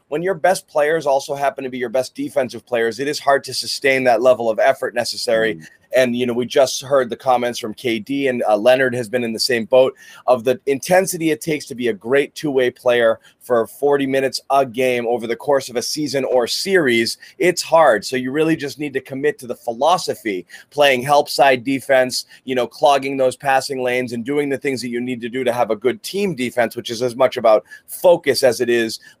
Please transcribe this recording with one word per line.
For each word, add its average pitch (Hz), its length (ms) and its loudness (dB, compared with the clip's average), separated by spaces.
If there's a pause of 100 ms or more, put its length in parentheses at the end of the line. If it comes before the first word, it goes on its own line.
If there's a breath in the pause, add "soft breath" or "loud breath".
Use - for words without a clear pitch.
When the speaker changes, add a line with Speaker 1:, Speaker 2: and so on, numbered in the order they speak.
Speaker 1:
when 151 140 -4
your 190 120 0
best 180 340 0
players 151 380 0
also 139 280 0
happen 139 300 -4
to 127 60 -6
be 127 80 -8
your 123 100 -2
best 127 260 -2
defensive 131 520 -4
players, 117 340 -2
it 143 80 -2
is 147 100 -4
hard 139 260 0
to 123 100 -12
sustain 131 500 -2
that 117 160 4
level 117 300 4
of 107 80 -2
effort 120 360 0
necessary. 110 600 -2
Speaker 2:
Mm. 80 120 -16 (300 loud breath)
Speaker 1:
And, 123 200 2
you 123 100 -2
know, 120 60 -2
we 123 120 -2
just 131 380 0
heard 131 260 0
the 110 80 -6
comments 120 440 0
from 107 120 -8
K 113 280 -2
D, 139 260 -4
and, 123 220 0
uh, 107 80 4
Leonard 127 400 4
has 120 120 -6
been 123 140 -2
in 117 100 -4
the 107 60 -8
same 117 260 0
boat 131 300 4 (320 loud breath)
of 123 160 2
the 127 240 0
intensity 165 640 0
it 151 100 -2
takes 156 260 -4
to 131 100 -12
be 120 100 -4
a 113 60 0
great 123 420 0
two-way 131 380 0
player 120 480 2 (180 soft breath)
for 117 300 0
forty 143 360 0
minutes 135 360 -2 (100)
a 139 160 4
game 123 400 -2
over 117 220 -2
the 113 80 -2
course 139 320 -2
of 120 80 -8
a 117 60 -2
season 139 420 -4
or 120 240 0
series. 131 680 0 (220 loud breath)
It's 175 240 0
hard. 139 420 4
So 127 120 -6
you 127 160 -4
really 156 240 0
just 135 240 -10
need 147 140 -6
to 131 60 -2
commit 143 380 -4
to 127 80 -16
the 110 80 -8
philosophy, 120 920 -2 (240 loud breath)
playing 139 320 0
help 143 260 2
side 135 340 2
defense, 127 600 -2 (180 soft breath)
you 127 140 -4
know, 120 100 0
clogging 139 500 0
those 131 200 0
passing 135 440 -2
lanes 123 320 -2
and 117 120 -6
doing 143 240 -2
the 135 100 -2
things 131 240 -4
that 123 60 -8
you 120 120 -4
need 123 200 -6
to 120 80 -8
do 127 160 -6
to 120 80 0
have 120 180 0
a 110 60 0
good 120 260 -2
team 175 320 -4
defense, 120 400 -2
which 120 160 -10
is 117 120 -6
as 123 120 -4
much 127 220 0
about 110 280 4 (220 loud breath)
focus 170 560 2
as 123 180 2
it 120 80 0
is 117 300 0 (220 soft breath)